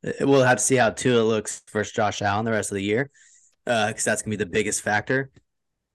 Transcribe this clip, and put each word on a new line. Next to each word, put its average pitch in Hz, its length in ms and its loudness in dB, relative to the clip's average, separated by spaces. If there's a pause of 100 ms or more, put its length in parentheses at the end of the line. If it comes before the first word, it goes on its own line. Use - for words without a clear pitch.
Uh, - 160 -4
we'll 139 240 4
have 127 140 4
to - 60 -2
see 131 120 2
how 117 140 4
Tua 120 320 2
looks 110 400 -2 (100)
versus 104 200 -2
Josh 104 300 -2
Allen 104 220 0
the 113 80 0
rest 104 180 -2
of 101 60 -4
the 98 80 -4
year, 113 260 0 (560)
uh, 110 260 0
'cause - 120 -6
that's 110 180 0
gonna 107 140 -6
be 98 80 -4
the 87 60 -6
biggest 104 320 -2
factor. 131 480 -2 (640)